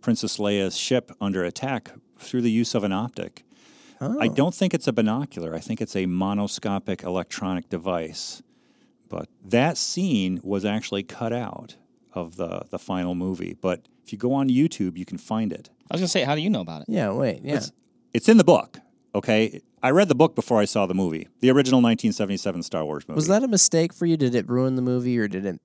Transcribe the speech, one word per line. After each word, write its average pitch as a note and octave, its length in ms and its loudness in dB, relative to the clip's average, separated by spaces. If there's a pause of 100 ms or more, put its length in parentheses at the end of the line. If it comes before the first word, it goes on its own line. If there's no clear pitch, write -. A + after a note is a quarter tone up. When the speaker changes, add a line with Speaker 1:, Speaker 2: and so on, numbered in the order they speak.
Speaker 1:
Princess - 380 -2
Leia's G2+ 380 0
ship B2+ 340 0 (100)
under F#2+ 240 0
attack B2 460 -6 (280)
through - 240 -4
the A#2 80 2
use A2+ 240 0
of G#2+ 100 0
an G2 80 0
optic. - 520 -6 (560)
Speaker 2:
Oh. G#3+ 200 -2
Speaker 1:
I - 80 2
don't D3+ 260 0
think F#3+ 200 0
it's - 140 -2
a C3 40 0
binocular. A2 640 -2
I D#2+ 60 -6
think A2+ 200 -8
it's A2 140 -8
a F#2+ 120 0
monoscopic G2 960 -4
electronic F#2 680 -6
device. E2+ 720 -6 (680)
But - 200 -10 (160)
that A#2+ 320 2
scene G2+ 680 0
was G2 220 -4
actually G2+ 400 -2
cut - 280 -6
out - 440 -8 (380)
of F2 220 -8
the, F2+ 340 -6
the F2+ 80 -8
final F2+ 360 -4
movie. F2+ 460 -4
But F2+ 260 -2 (160)
if - 100 -14
you G#2+ 60 -10
go B2 140 0
on C#3 160 0
YouTube, B2 480 0
you F2+ 80 -10
can E2+ 140 -12
find A2 340 -4
it. - 160 -14 (220)
Speaker 3:
I - 40 -4
was E3+ 60 0
gonna F#3 80 0
say, D#3+ 160 0
how C#3+ 100 2
do D3+ 60 -2
you F3+ 100 -2
know C#3+ 120 0
about D#2+ 200 -10
it? - 60 -14
Speaker 2:
Yeah, A2 240 -2
wait, A#2 320 -2
yeah. C#3+ 120 -4
Speaker 1:
It's, - 160 -6 (420)
it's A#2+ 140 2
in A3+ 100 10
the F#3 60 8
book, - 340 4 (360)
okay? A2 460 0 (220)
I B2+ 80 4
read F#3 180 6
the D3 60 6
book D3+ 200 6
before A#2 260 2
I G#2 40 6
saw G2+ 220 0
the F2+ 80 -2
movie, F2 340 -2 (120)
the B2 100 6
original C3 320 6
nineteen A2+ 300 2
seventy-seven F#2+ 500 -4
Star D#2+ 220 -4
Wars D2+ 220 -8
movie. D#2 100 -6
Speaker 2:
Was D#3 120 0
that G#3 160 4
a C4+ 40 -2
mistake F3 440 2
for - 140 -2
you? E3 100 4
Did B2+ 180 2
it A2+ 140 0
ruin B2+ 280 0
the B2+ 60 -2
movie, B2 360 0
or G#2+ 100 0
did G2 160 -4
it? F#2 200 -4